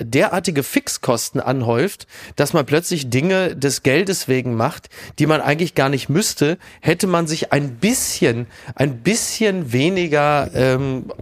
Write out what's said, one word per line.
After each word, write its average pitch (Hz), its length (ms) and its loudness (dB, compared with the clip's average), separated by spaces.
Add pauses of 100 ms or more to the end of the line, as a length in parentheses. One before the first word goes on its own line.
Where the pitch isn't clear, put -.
derartige 147 640 0
Fixkosten - 760 -2
anhäuft, 127 680 -2 (260)
dass 147 200 0
man 147 120 2
plötzlich 147 420 -2
Dinge 170 460 2
des 135 300 -2
Geldes 170 420 2
wegen 127 280 0
macht, 113 340 -2 (320)
die 147 60 4
man 151 140 4
eigentlich 151 360 -2
gar 139 140 2
nicht 139 180 -2
müsste, 156 500 0 (220)
hätte 170 260 2
man 170 220 2
sich 156 240 -4
ein 139 240 0
bisschen, 123 720 0 (280)
ein 135 280 0
bisschen 190 720 0
weniger, 147 840 2
ähm, 131 680 0